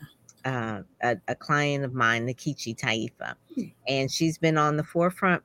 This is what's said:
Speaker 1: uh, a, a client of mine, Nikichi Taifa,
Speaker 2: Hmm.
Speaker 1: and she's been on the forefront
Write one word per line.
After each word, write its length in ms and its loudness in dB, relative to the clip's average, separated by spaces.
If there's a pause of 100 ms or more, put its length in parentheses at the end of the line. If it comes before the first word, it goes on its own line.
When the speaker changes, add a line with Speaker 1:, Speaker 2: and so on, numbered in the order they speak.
(440)
Speaker 1:
uh, 380 -4 (200)
a, 160 2 (100)
a 80 -4
client 500 0
of 80 -6
mine, 340 2
Nikichi 480 -6
Taifa, 600 -4 (180)
Speaker 2:
Hmm. 100 -6 (240)
Speaker 1:
and 240 0
she's 280 0
been 180 4
on 200 4
the 60 0
forefront 600 2